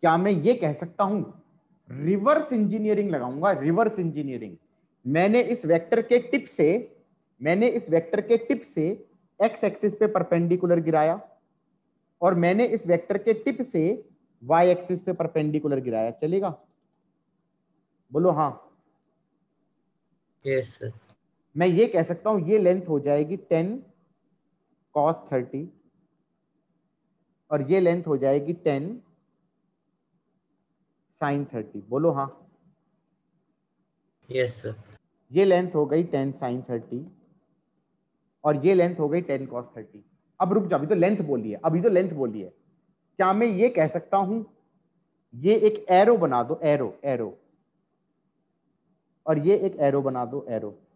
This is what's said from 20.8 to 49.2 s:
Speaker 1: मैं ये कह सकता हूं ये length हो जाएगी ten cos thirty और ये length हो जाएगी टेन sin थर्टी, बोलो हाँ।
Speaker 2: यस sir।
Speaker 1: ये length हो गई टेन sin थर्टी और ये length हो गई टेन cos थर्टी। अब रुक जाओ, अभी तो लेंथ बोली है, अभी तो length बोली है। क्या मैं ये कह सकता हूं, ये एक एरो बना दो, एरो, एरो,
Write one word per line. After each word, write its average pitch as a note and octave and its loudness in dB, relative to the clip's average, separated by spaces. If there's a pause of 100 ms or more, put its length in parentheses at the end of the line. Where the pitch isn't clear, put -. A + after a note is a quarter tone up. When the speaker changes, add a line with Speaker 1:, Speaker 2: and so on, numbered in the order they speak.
Speaker 1:
मैं E3+ 4
ये F#3 4
कह F#3+ 0
सकता E3+ -4
हूं F#3+ 0
ये G#3 4
length F#3 4
हो D3+ 0
जाएगी D3 0
ten F#3+ -2 (1120)
cos D3+ 2 (160)
thirty C3+ -6 (1700)
और C#3+ -2
ये F#3+ 4
length F3 0
हो D3+ 0
जाएगी C#3+ 0
टेन E3 -4 (2250)
sin C#3+ -4
थर्टी, G#2+ -10
बोलो B2+ -2
हाँ। C#3 -8 (1800)
Speaker 2:
यस B2+ -4
sir। A2 -10 (560)
Speaker 1:
ये F3+ 4
length F3+ 2
हो D3+ 0
गई D#3 0
टेन C#3 -4
sin B2 -8
थर्टी B2 -8 (1300)
और D3 2
ये F#3+ 6
length F3 2
हो D#3 -2
गई E3 -2
टेन C3+ -6
cos A#2+ -12
थर्टी। G#2+ -20 (360)
अब F3+ 2
रुक G3+ 2
जाओ, E3 0
अभी D3 -4
तो G#3+ 2
लेंथ F#3+ 2
बोली C3 -4
है, G2+ -10
अभी E3 2
तो G#3 2
length F#3 2
बोली B2 -6
है। F#2 -14 (640)
क्या F#3+ 2
मैं G#3+ 2
ये G#3+ 2
कह F3 2
सकता E3 -4
हूं, G3+ -2 (880)
ये E3+ 2
एक G#3+ 2
एरो G#3 6
बना C3+ 0
दो, A#2+ -6
एरो, C#3 0
एरो, A#2+ -4 (1900)